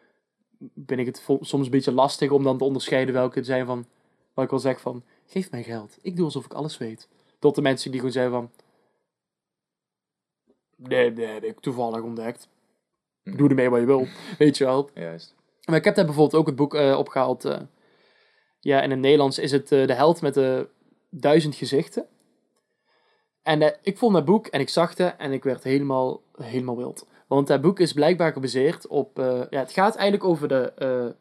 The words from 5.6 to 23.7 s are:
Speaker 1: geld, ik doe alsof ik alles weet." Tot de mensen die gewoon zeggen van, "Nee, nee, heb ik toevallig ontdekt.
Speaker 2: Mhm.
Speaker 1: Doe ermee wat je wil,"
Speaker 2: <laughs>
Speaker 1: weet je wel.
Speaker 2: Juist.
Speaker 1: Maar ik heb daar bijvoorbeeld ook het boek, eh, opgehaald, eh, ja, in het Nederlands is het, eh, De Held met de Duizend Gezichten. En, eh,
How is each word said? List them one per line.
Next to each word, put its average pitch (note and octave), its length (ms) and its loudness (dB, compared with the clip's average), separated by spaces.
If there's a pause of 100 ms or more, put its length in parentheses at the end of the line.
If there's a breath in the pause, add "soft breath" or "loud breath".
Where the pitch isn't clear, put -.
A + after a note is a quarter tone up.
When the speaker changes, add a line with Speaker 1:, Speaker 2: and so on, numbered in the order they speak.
Speaker 1:
geld, A2 400 -12
ik F3+ 140 -10
doe F3 80 0
alsof C#3 200 -6
ik - 100 -20
alles D#3 240 -10
weet." A2+ 300 -12 (300)
Tot C#3+ 160 4
de D3 80 0
mensen C3+ 280 0
die C3 80 -6
gewoon B2 160 -4
zeggen B2+ 180 0
van, A#2+ 180 -6 (2250)
"Nee, B2+ 360 0
nee, A2+ 140 -8
heb G3+ 180 -10
ik A2 160 -8
toevallig A#2 420 -6
ontdekt. A#2 460 -10 (760)
Speaker 2:
Mhm. G2 140 -14
Speaker 1:
Doe C#3+ 120 4
ermee B2+ 220 2
wat A#2+ 100 2
je A#2+ 60 0
wil," C3 200 2 (160)
Speaker 2:
<laughs> - 160 -14
Speaker 1:
weet D3 180 4
je C#3 80 0
wel. C3 300 0
Speaker 2:
Juist. - 400 -14 (300)
Speaker 1:
Maar E3 120 2
ik D#3 80 2
heb G3+ 100 4
daar G3+ 100 4
bijvoorbeeld D3+ 360 4
ook D3+ 60 2
het C#3+ 100 -4
boek, C#3+ 180 0
eh, C#3 240 2
opgehaald, B2+ 460 -2
eh, C#3+ 160 -4 (1000)
ja, C#3 220 2
in C#3 80 -2
het C3 100 -2
Nederlands C#3 380 4
is C#3 140 -4
het, C#3 200 0
eh, C3+ 140 4
De C3+ 80 0
Held D#3 280 4
met C#3+ 120 -2
de C3 340 0 (420)
Duizend D3 440 2
Gezichten. C#3 520 -4 (1400)
En, D3+ 200 2
eh, D3+ 200 2